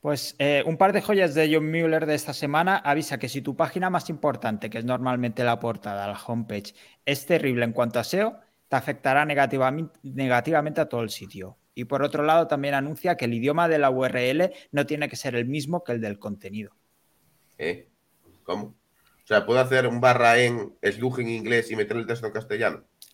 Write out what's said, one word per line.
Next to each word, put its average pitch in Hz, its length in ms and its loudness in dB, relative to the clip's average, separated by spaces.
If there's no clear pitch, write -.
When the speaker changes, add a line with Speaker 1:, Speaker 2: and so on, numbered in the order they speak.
Speaker 1:
Pues, 147 340 -4
eh, 143 280 2
un 160 100 -2
par 196 160 6
de 196 100 2
joyas 190 320 2
de 156 160 4
John 156 220 2
Mueller 160 340 2
de 151 80 0
esta 143 200 -4
semana 160 420 2
avisa 147 420 0
que 120 120 -6
si 131 120 -6
tu 139 140 -6
página 185 340 -2
más 180 200 -2
importante, 120 600 -2
que 113 100 -8
es 117 40 -8
normalmente 123 640 -2
la 117 160 2
portada, 104 460 -4
la 101 200 -8
homepage, 110 460 -6
es 139 200 -4
terrible 135 380 2
en 117 80 0
cuanto 117 280 0
a 113 40 -2
seo, 214 340 -2
te - 80 -2
afectará 135 480 0
negativamente, 139 800 0
negativamente 135 800 0
a 151 80 0
todo 117 140 -2
el 110 60 -4
sitio. 98 480 -14
Y 120 120 -8
por 139 180 -2
otro 147 180 -2
lado, 160 260 4
también 143 260 -2
anuncia 147 420 0
que 170 100 -6
el 117 80 0
idioma 147 360 2
de 156 100 4
la 139 120 4
U 127 120 0
R 127 260 0
L 175 240 2
no 143 120 0
tiene 147 220 -4
que 123 80 -10
ser 123 200 -6
el 120 100 0
mismo 151 400 -4
que 123 80 -4
el 117 80 -2
del 104 180 -6
contenido. 101 540 -10
Speaker 2:
¿Eh? 82 300 -6
¿Cómo? 98 220 -6
O - 600 -20
sea, 107 200 2
¿puedo 123 160 4
hacer 127 260 2
un 120 140 -2
barra 120 360 6
en 120 440 2
slug 120 400 -2
en 113 80 -4
inglés 113 420 -2
y 110 60 -6
meter 107 180 -2
el 117 100 -4
texto 113 220 -6
en 104 60 -8
castellano? 107 500 -4